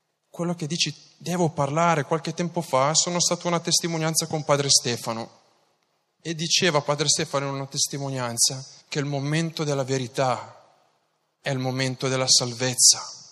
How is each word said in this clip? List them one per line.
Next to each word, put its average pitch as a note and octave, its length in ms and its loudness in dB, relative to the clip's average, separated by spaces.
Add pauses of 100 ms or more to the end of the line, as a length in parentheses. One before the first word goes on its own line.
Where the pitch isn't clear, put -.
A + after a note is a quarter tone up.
(280)
quello F3 260 -4
che E3 120 -6
dici, D#3 260 -2 (240)
"Devo E3+ 340 0
parlare". D#3 540 2
Qualche D#3+ 300 -2
tempo F3 260 -4
fa C#3 340 2
sono F3 260 0
stato F3 260 0
una E3+ 140 0
testimonianza E3 680 0
con D#3 180 -4
padre C#3+ 240 2
Stefano A#2 680 0 (840)
e E3 140 -8
diceva D#3 480 2
padre D3 260 0
Stefano C#3+ 380 0
in C#3 80 -4
una C3+ 120 -6
testimonianza C3+ 1000 -2 (240)
che - 100 -4
il C#3+ 80 -2
momento D3+ 580 -2
della C#3 200 0
verità B2+ 720 -2 (840)
è - 100 -4
il C3+ 80 -2
momento C3 500 -2
della C3 200 0
salvezza. B2 720 4 (320)